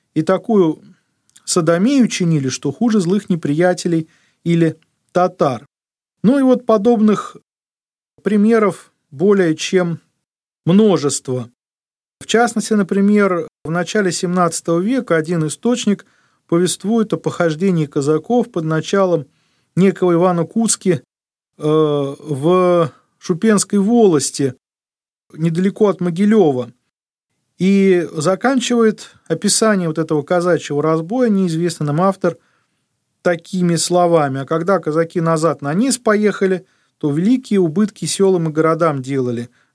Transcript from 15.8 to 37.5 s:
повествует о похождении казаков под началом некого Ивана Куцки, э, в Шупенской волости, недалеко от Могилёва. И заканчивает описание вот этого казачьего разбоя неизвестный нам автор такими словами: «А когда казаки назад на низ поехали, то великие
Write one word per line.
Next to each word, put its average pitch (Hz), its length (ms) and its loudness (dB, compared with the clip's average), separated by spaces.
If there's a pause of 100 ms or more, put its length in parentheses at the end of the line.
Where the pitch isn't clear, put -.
повествует 185 640 -2
о 160 60 -2
похождении 165 680 -2
казаков 156 640 -2
под 165 140 -6
началом 160 640 -2 (500)
некого 180 380 2
Ивана 170 300 2
Куцки, 196 580 -2 (560)
э, - 40 -14
в 151 1300 0 (260)
Шупенской 202 600 0
волости, 190 760 2 (800)
недалеко 185 560 0
от 190 120 -2
Могилёва. 175 720 2 (840)
И 190 540 2
заканчивает 220 1040 0 (140)
описание 190 600 0
вот 160 100 -4
этого 156 240 -2
казачьего 165 600 -2
разбоя 165 460 -2
неизвестный 170 580 -2
нам 147 140 -2
автор 190 380 -2 (840)
такими 175 540 -2
словами: 165 640 0
«А 135 60 -10
когда 170 320 -2
казаки 165 420 -4
назад 160 420 0
на 143 120 -4
низ 240 240 -2
поехали, 202 640 0 (340)
то 151 120 -2
великие 202 500 0